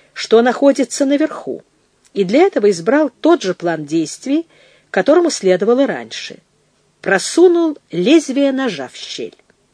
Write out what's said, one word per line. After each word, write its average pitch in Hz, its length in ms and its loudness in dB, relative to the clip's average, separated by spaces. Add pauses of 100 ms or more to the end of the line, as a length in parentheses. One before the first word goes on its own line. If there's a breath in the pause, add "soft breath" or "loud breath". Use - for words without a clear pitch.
(140 soft breath)
что - 280 2
находится 269 640 0
наверху, 277 560 -4 (540)
и 196 80 0
для 208 180 2
этого 262 300 2
избрал 233 400 0 (100)
тот 330 220 2
же 185 100 -4
план 165 320 -6
действий, 165 640 -4 (420 soft breath)
которому 311 400 2
следовало 208 560 0
раньше. 120 540 -10 (640)
Просунул 330 760 2 (140)
лезвие 277 600 2
ножа 226 360 -6
в - 80 -20
щель. - 400 -14 (380)